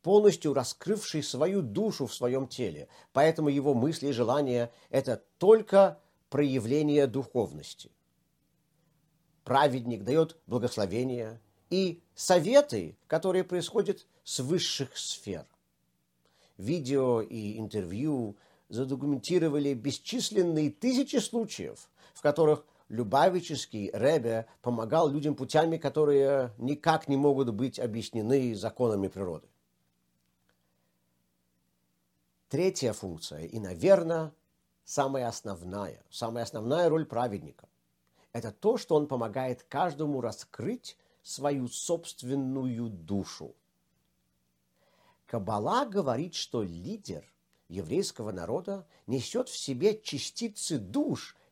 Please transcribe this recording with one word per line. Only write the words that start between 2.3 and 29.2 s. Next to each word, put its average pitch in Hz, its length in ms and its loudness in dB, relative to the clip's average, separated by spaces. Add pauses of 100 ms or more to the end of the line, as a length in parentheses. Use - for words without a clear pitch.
теле. 78 400 -8 (260)
Поэтому 156 340 4
его 139 240 2
мысли 139 360 0
и 143 40 0
желания — 120 580 0 (200)
это 131 320 -2 (160)
только 196 600 8 (300)
проявление 143 800 2
духовности. 110 840 -4 (1500)
Праведник 123 600 2
даёт 156 340 2 (100)
благословения 117 920 -2 (300)
и 180 320 0 (120)
советы, 180 920 4
которые 180 380 2
происходят 185 600 -2 (180)
с - 160 -6
высших 143 560 -2
сфер. - 500 -8 (1080)
Видео 127 640 0
и 110 380 -6
интервью 110 800 -4 (320)
задокументировали 143 1040 0
бесчисленные 160 960 -2
тысячи 262 460 0
случаев, 202 720 -4 (260)
в - 80 -18
которых 151 420 4 (240)
любавический 135 1040 0
ребе 113 540 2 (160)
помогал 123 460 0
людям 147 260 -2
путями, 165 420 2
которые 139 840 4
никак 147 500 0
не 139 80 2
могут 135 340 4
быть 120 280 -4
объяснены 117 760 0
законами 104 520 0
природы. 92 400 -8 (3000)